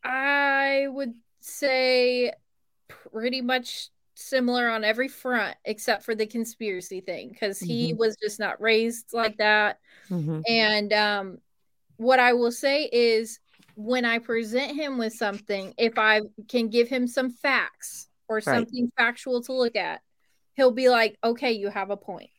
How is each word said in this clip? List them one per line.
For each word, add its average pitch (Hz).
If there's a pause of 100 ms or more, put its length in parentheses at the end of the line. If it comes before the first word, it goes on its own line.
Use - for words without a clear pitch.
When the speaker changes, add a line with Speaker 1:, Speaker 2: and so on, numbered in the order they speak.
Speaker 1:
I 277
would 262 (260)
say, 254 (540)
pretty 247
much 247 (260)
similar 247
on 220
every 226
front 247
except 214
for 226
the 214
conspiracy 208
thing, 170
'cause 202
he 233
Speaker 2:
Mm-hmm. -
Speaker 1:
was 220
just 208
not 208
raised 226
like 226
that. 214 (300)
Speaker 2:
Mm-hmm. 160
Speaker 1:
And, 214
um, 208 (600)
what 254
I 247
will 240
say 277
is 226 (360)
when 240
I 233
present 233
him 277
with 226
something, 202
if 233
I 214 (260)
can 240
give 233
him 247
some 254
facts - (200)
or 220
Speaker 2:
Right. 214
Speaker 1:
something 240
factual 240
to 262
look 240
at, 165 (520)
he'll 262
be 254
like, 226
"Okay, 240
you 202
have 196
a 202
point." -